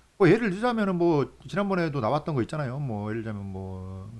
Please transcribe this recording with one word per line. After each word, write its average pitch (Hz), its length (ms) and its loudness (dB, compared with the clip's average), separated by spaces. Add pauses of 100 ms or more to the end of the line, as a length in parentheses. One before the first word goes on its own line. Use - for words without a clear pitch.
(160)
뭐 180 140 8
예를 226 200 4
들자면은 214 440 0
뭐 170 420 2 (120)
지난번에도 175 520 0
나왔던 147 360 0
거 117 60 2
있잖아요. 139 360 -4
뭐 107 320 -4
예를 110 140 -4
들자면 104 200 -6
뭐 95 640 -10 (120)